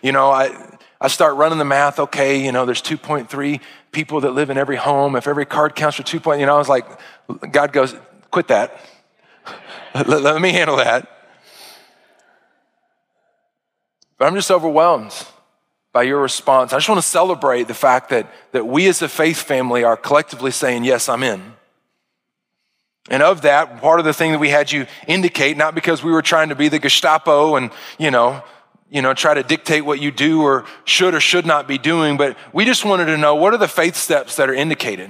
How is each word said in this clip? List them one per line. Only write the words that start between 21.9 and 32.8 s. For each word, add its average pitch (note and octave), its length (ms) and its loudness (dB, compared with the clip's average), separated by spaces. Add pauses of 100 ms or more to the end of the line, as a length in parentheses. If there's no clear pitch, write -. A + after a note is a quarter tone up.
And C3+ 140 2
of E3 200 2
that, C#3+ 360 2
part D#3+ 200 4
of D#3+ 60 0
the D#3 60 2
thing D#3+ 220 0
that D3+ 60 -2
we D3 100 0
had C#3+ 200 2
you C#3+ 160 -4 (220)
indicate, D#3 480 0
not D#3 180 0
because E3 300 -2
we E3 80 0
were D#3+ 100 4
trying D#3 280 2
to C#3+ 60 -6
be D3 120 0
the D3+ 100 0
Gestapo D#3 760 2
and, B2 160 -2 (260)
you D#3 140 0
know, B2+ 320 2 (460)
you C#3+ 120 -4
know, C3 120 0
try D3+ 200 2
to C#3 100 0
dictate D3+ 420 -2
what D3 160 -2
you D3 100 -4
do D#3 300 0
or C3+ 240 0 (180)
should F3+ 320 0
or D3+ 60 0
should F3 240 0
not D3 240 0
be C#3 80 -4
doing, D#3 400 0
but C#3 180 0 (160)
we G3+ 140 0
just B3 180 0